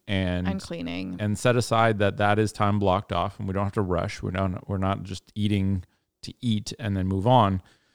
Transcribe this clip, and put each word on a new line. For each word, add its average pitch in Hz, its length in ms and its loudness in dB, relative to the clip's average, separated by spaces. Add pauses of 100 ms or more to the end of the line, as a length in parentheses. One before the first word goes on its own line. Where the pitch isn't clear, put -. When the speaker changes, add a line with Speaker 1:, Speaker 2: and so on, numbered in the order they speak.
Speaker 1:
and 92 400 0
Speaker 2:
And 135 120 -2
cleaning. 92 600 -8
Speaker 1:
and 104 200 0
set 123 160 2
aside 113 440 2
that 98 180 2
that 104 220 4
is 107 120 2
time 104 280 0
blocked 98 340 0
off 92 260 -4
and 101 80 -6
we 95 60 -4
don't 98 100 -2
have 101 100 -4
to 110 80 0
rush. 90 420 -2
We 98 80 -4
don't, 92 360 -4
we're 101 100 -2
not 98 260 -2
just 95 320 -12
eating 98 480 0 (380)
to - 200 -14
eat 110 360 -2
and 101 200 -2
then 92 100 0
move 95 180 0
on. 104 360 4 (340)